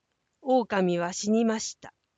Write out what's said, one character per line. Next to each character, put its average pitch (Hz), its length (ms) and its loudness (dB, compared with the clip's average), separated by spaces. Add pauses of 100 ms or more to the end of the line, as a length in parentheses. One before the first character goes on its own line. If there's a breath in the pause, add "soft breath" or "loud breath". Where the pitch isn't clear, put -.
(420)
狼 202 580 2
は 175 120 -4
死 202 200 -4
に 226 120 2
ま 220 160 0
し - 200 -10
た。 - 140 -20 (240)